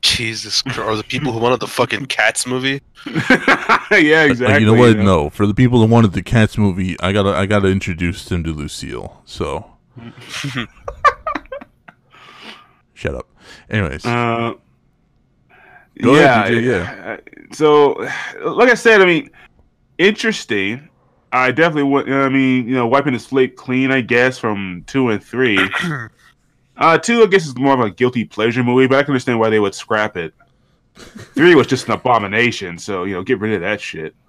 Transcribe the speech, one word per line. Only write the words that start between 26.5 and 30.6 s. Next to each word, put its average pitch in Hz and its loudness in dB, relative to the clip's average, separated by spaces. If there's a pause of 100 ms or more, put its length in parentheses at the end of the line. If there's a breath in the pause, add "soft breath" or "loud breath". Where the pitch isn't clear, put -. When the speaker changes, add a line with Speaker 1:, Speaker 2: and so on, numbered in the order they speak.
Speaker 2:
Uh, 165 2
two, 233 2
I 220 6
guess, 180 2
is 135 -12
more 135 2
of 127 0
a 107 0
guilty 123 -2
pleasure 117 -2
movie, 123 4
but 131 2
I 143 2
can 143 -4
understand 123 -2
why 110 2
they 110 2
would 101 -2
scrap 107 -4
it. 82 -10 (640)